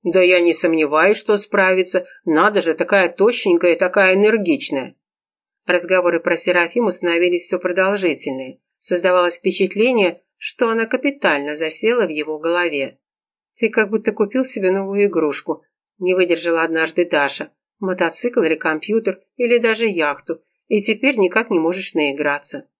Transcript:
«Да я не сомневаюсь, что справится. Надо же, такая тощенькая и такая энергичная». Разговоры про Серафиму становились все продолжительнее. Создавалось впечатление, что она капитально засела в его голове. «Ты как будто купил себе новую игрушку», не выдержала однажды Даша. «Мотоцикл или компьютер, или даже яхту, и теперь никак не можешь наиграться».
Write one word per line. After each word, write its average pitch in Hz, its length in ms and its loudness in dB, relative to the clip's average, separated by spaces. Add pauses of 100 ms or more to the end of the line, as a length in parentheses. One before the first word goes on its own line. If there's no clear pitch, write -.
«Да 185 180 2
я 180 180 6
не 170 140 4
сомневаюсь, 160 640 2
что 208 200 0
справится. 185 680 0 (200)
Надо 185 360 2
же, 160 120 0
такая 185 360 2
тощенькая 180 640 2
и 160 60 0
такая 185 360 2
энергичная». 175 800 0 (720)
Разговоры 175 540 0
про 170 160 0
Серафиму 180 560 0
становились 175 540 0
все 180 140 -4
продолжительнее. 175 1000 -2 (200)
Создавалось 175 580 0
впечатление, 196 840 0 (160)
что - 320 -4
она 226 160 -2
капитально 147 720 -2
засела 196 500 -2
в - 20 -6
его 151 300 -6
голове. 165 580 -2 (640)
«Ты 220 100 0
как 214 200 0
будто 214 240 -2
купил 233 320 -2
себе 190 260 -2
новую 196 340 0
игрушку», 156 580 -2 (340)
не 185 180 0
выдержала 170 480 0
однажды 165 420 -2
Даша. 143 460 -2 (280)
«Мотоцикл 190 600 -2
или 156 140 2
компьютер, 190 680 -4 (140)
или 240 220 2
даже 226 280 0
яхту, 160 560 -2 (260)
и 208 140 0
теперь 220 360 0
никак 220 320 0
не 180 100 0
можешь 180 340 -2
наиграться». 143 760 -4 (120)